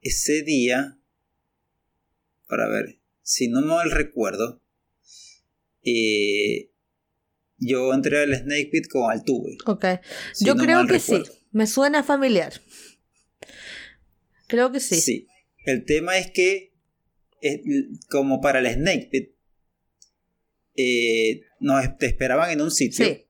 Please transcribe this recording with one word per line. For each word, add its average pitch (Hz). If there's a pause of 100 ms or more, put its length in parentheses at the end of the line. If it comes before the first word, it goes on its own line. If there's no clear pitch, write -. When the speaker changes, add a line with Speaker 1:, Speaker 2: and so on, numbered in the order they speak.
Speaker 1:
ese -
día, 135 (1500)
para 110
ver, - (240)
si -
no 123
mal 165
recuerdo, 113 (1200)
eh, 107 (880)
yo 131
entré 143
al 143
Snake 143
Pit 160
con 120
Altuve. 117 (100)
Speaker 2:
Ok. 202 (480)
Speaker 1:
Si -
Speaker 2:
Yo 262
Speaker 1:
no 247
Speaker 2:
creo 330
Speaker 1:
mal 254
Speaker 2:
que 370
sí. -
Speaker 1:
recuerdo. - (180)
Speaker 2:
Me 214
suena 277
familiar. 269 (1900)
Creo 240
que 262
sí. 175
Speaker 1:
Sí. - (380)
El 127
tema 170
es 185
que, 190 (680)
eh, 143 (480)
como 139
para 139
el 127
Snake 143
Pit, 131 (1500)
eh, 120 (180)
nos 135
es-, 120
te 139
esperaban 135
en 151
un 160
sitio. 151
Speaker 2:
Sí. 165